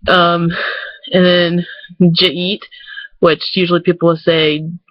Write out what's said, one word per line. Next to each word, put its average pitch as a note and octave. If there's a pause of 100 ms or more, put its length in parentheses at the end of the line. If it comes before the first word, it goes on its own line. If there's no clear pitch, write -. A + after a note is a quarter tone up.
Um, E3+ (600)
and F3+
then F3 (340)
did E3+
you F3+
eat, F3+ (580)
which D#3+
usually F3
people E3+
will E3
say D#3 (240)